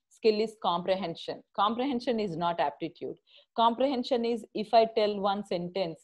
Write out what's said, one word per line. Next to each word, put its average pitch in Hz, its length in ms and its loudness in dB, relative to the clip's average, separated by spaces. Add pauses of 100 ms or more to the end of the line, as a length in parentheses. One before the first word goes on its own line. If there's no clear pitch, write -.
skill 214 320 2
is 220 220 -2
comprehension. 180 800 -2 (120)
Comprehension 233 640 0
is 185 160 -4
not 170 240 0
aptitude. 160 560 -6 (400)
Comprehension 240 680 2
is, 233 200 -2 (100)
if 214 180 -4
I 226 140 8 (100)
tell 208 240 2
one 202 240 -2
sentence, 175 600 -4